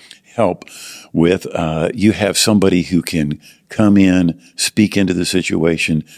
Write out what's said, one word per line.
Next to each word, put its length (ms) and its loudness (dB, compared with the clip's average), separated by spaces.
help 300 -2
with. 400 2
Uh, 400 -2
you 200 2
have 240 -2
somebody 460 2
who 200 -2
can 360 -4
come 300 2
in, 440 2
speak 420 -2
into 160 0
the 120 -2
situation, 760 -2